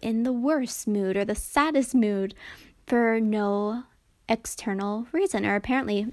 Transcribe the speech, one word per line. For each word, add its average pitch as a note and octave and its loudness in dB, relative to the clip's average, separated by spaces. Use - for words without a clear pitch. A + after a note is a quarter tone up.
in A3+ 0
the B3+ 0
worst B3+ 0
mood G3+ 0
or G3+ 0
the G#3+ -2
saddest C#4+ 0
mood G#3 2
for A#3 2
no G#3+ 0
external G#3+ -2
reason, D#4+ 0
or G3+ 4
apparently G#3+ 0